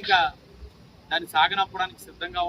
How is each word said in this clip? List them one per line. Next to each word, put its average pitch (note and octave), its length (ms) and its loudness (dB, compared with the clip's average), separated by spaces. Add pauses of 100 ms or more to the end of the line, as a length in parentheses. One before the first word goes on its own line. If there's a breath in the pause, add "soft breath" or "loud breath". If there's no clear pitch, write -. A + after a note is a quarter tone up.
ఇంకా F#3+ 180 4 (880)
దాన్ని E3 260 -4
సాగనంపడానికి F#3 720 0
సిద్ధంగా F3 420 -8